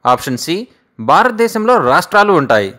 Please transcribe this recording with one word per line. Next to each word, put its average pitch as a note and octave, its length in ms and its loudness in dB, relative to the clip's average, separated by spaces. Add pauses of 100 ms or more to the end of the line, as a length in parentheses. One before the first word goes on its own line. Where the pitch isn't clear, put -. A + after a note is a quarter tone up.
ఆప్షన్ B2+ 320 -2
సి, F#3 300 -8 (320)
భారతదేశంలో A3+ 760 0
రాష్ట్రాలు F3+ 560 2
ఉంటాయి. A2+ 460 0